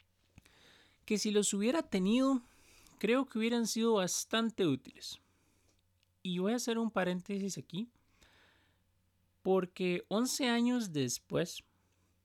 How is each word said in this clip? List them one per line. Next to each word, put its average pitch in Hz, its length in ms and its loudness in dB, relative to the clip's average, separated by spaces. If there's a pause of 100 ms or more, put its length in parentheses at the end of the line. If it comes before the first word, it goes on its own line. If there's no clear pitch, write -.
(1040)
que 214 120 0
si 214 140 -2
los 208 240 2
hubiera 240 280 0
tenido, 240 600 2 (560)
creo 254 280 2
que - 120 -8
hubieran 233 300 0
sido 226 260 2
bastante 202 720 0
útiles. - 540 -4 (1040)
Y 180 160 -4
voy 208 140 0
a - 20 0
hacer 233 220 -2
un 226 120 0
paréntesis 185 680 -2
aquí, 180 320 -8 (1500)
porque 185 640 0
once 247 400 -2
años 233 440 0
después, 147 680 -4 (640)